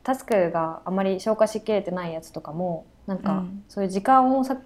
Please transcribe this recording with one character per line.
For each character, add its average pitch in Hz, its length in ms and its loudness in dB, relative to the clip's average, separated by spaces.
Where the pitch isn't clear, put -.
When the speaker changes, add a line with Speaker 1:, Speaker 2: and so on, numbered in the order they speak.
Speaker 1:
タ 262 120 0
ス 262 100 -8
ク 180 260 2
が 165 360 -2
あ 180 40 -6
ま 190 120 0
り 190 180 0
消 220 160 0
化 220 100 6
し 214 140 -4
き - 120 -4
れ 196 100 2
て 190 80 -8
な 180 180 -4
い 160 60 -6
や 160 80 -8
つ - 80 -20
と 156 100 -12
か 147 120 -12
も、 170 340 -4
な 190 100 -2
ん - 20 -4
か、 196 140 -2
Speaker 2:
う 190 100 0
ん。 196 260 -10
Speaker 1:
そ 202 140 -6
う - 20 2
い 190 40 0
う - 20 -6
時 196 120 -2
間 262 360 6
を 262 60 2
割 262 120 -2
く - 100 -12